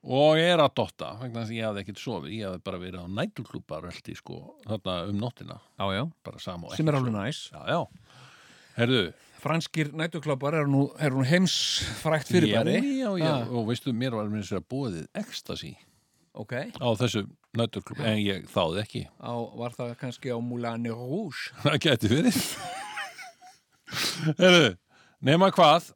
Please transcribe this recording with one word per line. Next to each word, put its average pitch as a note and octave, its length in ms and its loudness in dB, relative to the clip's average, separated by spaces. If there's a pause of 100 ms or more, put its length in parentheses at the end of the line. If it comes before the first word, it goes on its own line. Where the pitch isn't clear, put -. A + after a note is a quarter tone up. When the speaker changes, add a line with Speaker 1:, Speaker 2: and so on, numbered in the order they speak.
Speaker 1:
Og D3 360 4
ég E3+ 100 4
er E3+ 140 4
að C#3 100 4
dotta, F#2 420 -6
vegna A#2 280 -10
þess G#2+ 80 -8
að A#2 60 -8
ég A2 100 -4
hafði G2+ 160 -4
ekkert G2+ 160 -12
sofið, F2+ 340 -8
ég A2 140 -8
hafði F2+ 160 -8
bara F#2 160 -8
verið F2+ 240 -10
á F2 40 -12
næturklúbba G2+ 760 -8
rölti, E2 340 -14
sko, - 220 -14 (240)
þarna G2+ 320 -6 (100)
um G2+ 160 -4
nóttina. F2+ 380 -8 (140)
Speaker 2:
Já, G2 180 -6
já. G2 140 -2 (180)
Speaker 1:
Bara - 180 -16
sama F3 300 -10
og - 80 -8
Speaker 2:
Sem D#3+ 100 0
er D3 80 2
Speaker 1:
ekki C3+ 60 2
Speaker 2:
alveg B2 100 -2
Speaker 1:
sofið. G#2 160 -4
Speaker 2:
næs. D#3 180 -8
Speaker 1:
Já, D2+ 200 -18
já. C#3+ 140 0 (960)
Herðu. A#2+ 240 4 (340)
Speaker 2:
Franskir D#3 580 -2
næturklúbbar D3+ 640 -4
eru C#3+ 140 2
nú, C#3 120 6 (120)
eru C3+ 240 0
nú C3 80 4
heimsfrægt - 1040 0
fyrirbæri. C3 480 4 (140)
Speaker 1:
Já, C4 180 -2
já, - 60 -
já. D#3+ 160 2
Speaker 2:
Ah. A#2+ 180 -2
Speaker 1:
Og A#2 160 0
veistu, B2 260 -2
mér A#2+ 220 -2
var G#2+ 100 -2
meira G#2+ 160 -4
að G2+ 80 -10
segja F#2+ 140 -4
boðið A#2 480 -6
ecstasy. - 600 -10 (600)
Speaker 2:
Ok. - 180 -10 (160)
Speaker 1:
Á - 220 -4
þessu G#2+ 340 0 (300)
næturklúbbi, A#2 500 -4
en A2 120 2
ég G2 300 -2
þáði F2 340 0
ekki. - 220 -8 (120)
Speaker 2:
Á, A#2+ 180 -10 (200)
var A#2+ 200 -10
það A#2+ 220 -10
kannski C3 340 -10
á A#2 80 -4
Moulin A#2 500 -6
Rouge? B2+ 680 -8
Speaker 1:
<laughs> - 100 -16
Það D3 160 2
gæti A#2+ 320 4
verið. F3+ 280 4 (1900)
Heyrðu, E3+ 440 8 (500)
nema E3+ 300 6
hvað E3 440 8